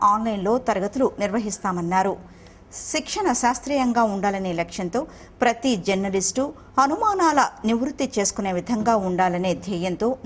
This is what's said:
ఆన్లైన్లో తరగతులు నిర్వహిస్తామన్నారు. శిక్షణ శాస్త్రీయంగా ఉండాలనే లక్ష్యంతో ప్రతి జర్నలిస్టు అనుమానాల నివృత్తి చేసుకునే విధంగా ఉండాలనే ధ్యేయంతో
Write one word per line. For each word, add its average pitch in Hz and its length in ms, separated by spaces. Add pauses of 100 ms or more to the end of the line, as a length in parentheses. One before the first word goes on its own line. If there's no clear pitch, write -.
ఆన్లైన్లో 208 540
తరగతులు 214 600
నిర్వహిస్తామన్నారు. 190 1000 (560)
శిక్షణ - 600
శాస్త్రీయంగా 247 680
ఉండాలనే 196 500
లక్ష్యంతో 175 540 (340)
ప్రతి 240 360
జర్నలిస్టు 196 760 (300)
అనుమానాల 330 680 (160)
నివృత్తి 240 540
చేసుకునే 202 340
విధంగా 220 440
ఉండాలనే 185 580
ధ్యేయంతో 185 720